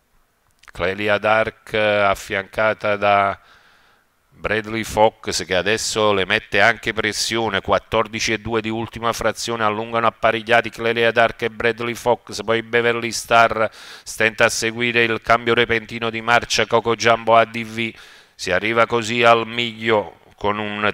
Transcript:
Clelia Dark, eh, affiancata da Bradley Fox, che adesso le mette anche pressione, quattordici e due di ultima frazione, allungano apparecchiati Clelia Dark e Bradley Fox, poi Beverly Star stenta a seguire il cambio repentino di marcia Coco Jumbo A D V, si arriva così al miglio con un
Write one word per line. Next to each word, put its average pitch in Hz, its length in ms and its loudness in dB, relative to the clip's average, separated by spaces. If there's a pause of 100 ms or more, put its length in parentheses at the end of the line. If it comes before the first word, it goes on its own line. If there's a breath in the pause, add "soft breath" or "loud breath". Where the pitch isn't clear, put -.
(720)
Clelia 101 480 -2
Dark, 110 540 -2
eh, 107 260 0
affiancata 101 960 -2
da 101 440 2 (1000 soft breath)
Bradley 110 460 -4
Fox, 107 640 0
che 90 100 -2
adesso 107 560 0
le 95 140 0
mette 104 340 -2
anche 110 320 2
pressione, 107 720 -2
quattordici 110 720 -2
e 107 60 -4
due 113 200 -4
di 110 80 -4
ultima 113 460 -4
frazione, 113 500 -4
allungano 113 440 -2
apparecchiati 113 640 0
Clelia 117 420 0
Dark 113 320 2
e 117 60 -2
Bradley 117 460 -4
Fox, 107 480 -4
poi 113 180 0
Beverly 117 520 0
Star 110 560 2 (340 loud breath)
stenta 110 420 0
a 113 40 2
seguire 117 540 -2
il 113 180 -2
cambio 117 320 2
repentino 117 560 -2
di 113 100 -6
marcia 113 460 0
Coco 113 300 0
Jumbo 113 420 4
A 113 80 6
D 113 180 -6
V, 113 300 -6 (420 loud breath)
si - 160 -6
arriva 110 340 2
così 117 380 0
al 117 240 6
miglio 113 720 -2 (160)
con 104 240 -2
un 104 340 -2